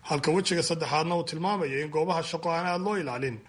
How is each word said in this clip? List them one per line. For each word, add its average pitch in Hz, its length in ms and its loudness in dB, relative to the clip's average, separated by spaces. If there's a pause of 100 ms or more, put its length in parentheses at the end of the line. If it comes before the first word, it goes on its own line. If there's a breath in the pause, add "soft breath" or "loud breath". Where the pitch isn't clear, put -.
Halka 147 260 0
wejiga 180 300 2
saddexaadna 160 560 2
uu 170 80 0
tilmaamayo 160 560 -2
in 151 80 -4
goobaha 160 320 2
shaqo 165 320 -4
aan 175 160 0
aad 175 120 0
loo 208 160 0
ilaalin, 127 520 -4